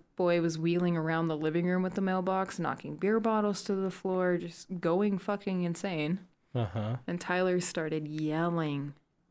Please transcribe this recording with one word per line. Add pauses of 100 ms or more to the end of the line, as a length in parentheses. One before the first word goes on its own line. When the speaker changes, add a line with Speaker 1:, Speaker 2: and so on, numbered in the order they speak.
(160)
Speaker 1:
boy
was
wheeling
around
the
living
room
with
the
mailbox,
knocking
beer
bottles
to
the
floor,
just
going
fucking
insane. (360)
Speaker 2:
Uh-huh. (100)
Speaker 1:
And
Tyler
started
yelling. (380)